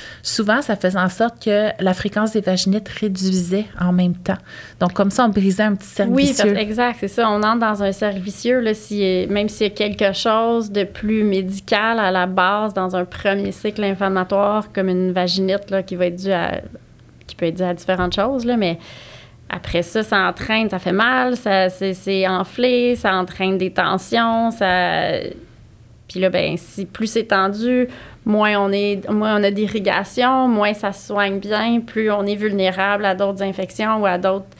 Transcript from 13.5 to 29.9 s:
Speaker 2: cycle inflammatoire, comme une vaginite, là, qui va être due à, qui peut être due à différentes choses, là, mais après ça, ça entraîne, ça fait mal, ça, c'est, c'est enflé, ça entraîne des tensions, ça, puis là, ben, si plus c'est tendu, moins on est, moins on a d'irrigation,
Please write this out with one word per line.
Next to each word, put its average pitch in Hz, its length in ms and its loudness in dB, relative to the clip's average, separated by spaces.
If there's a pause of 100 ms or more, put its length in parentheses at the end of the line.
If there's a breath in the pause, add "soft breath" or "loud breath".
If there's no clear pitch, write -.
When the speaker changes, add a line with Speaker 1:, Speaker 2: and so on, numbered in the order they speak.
Speaker 2:
cycle 208 320 -4
inflammatoire, 196 880 0
comme 190 160 0
une 185 220 2
vaginite, 190 600 0
là, 190 120 0
qui 190 120 -8
va 180 120 0
être 175 80 -2
due 190 160 -4
à, 170 300 0 (640)
qui - 80 -18
peut 170 120 -4
être 165 100 -2
due 185 60 -2
à 180 100 0
différentes 180 420 -2
choses, 233 300 0
là, 240 120 2
mais 175 200 0 (720 loud breath)
après - 320 -2
ça, 220 220 -2
ça 196 240 2
entraîne, 220 420 0
ça 185 100 -4
fait 190 120 -2
mal, 247 440 2
ça, 190 340 2
c'est, 190 240 -4
c'est 190 340 0
enflé, 240 680 2
ça 202 200 0
entraîne 190 420 0
des 185 140 0
tensions, 226 800 0
ça, 180 600 0 (960)
puis 180 120 -10
là, 185 100 2
ben, 175 280 0
si - 280 -8
plus 220 220 -6
c'est 220 180 0
tendu, 220 600 2 (380 loud breath)
moins 208 340 2
on 196 120 2
est, 202 380 -2
moins 214 300 2
on 208 40 2
a 202 80 4
d'irrigation, 214 960 0